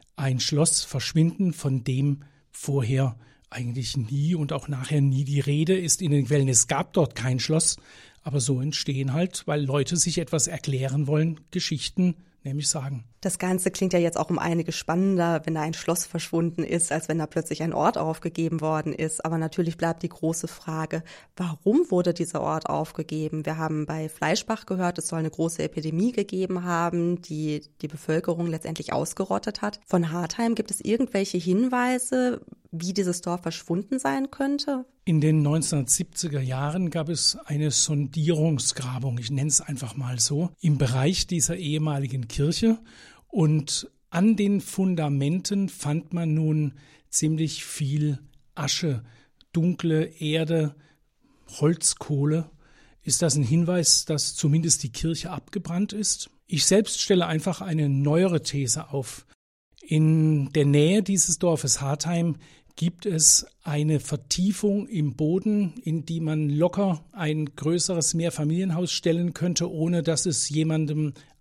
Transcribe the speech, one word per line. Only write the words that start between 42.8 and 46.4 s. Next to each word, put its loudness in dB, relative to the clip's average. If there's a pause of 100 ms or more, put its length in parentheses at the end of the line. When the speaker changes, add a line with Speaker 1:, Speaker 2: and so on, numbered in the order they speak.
Speaker 1:
Und 0 (180)
an 4
den 2
Fundamenten 0
fand -4
man 0
nun 2 (360)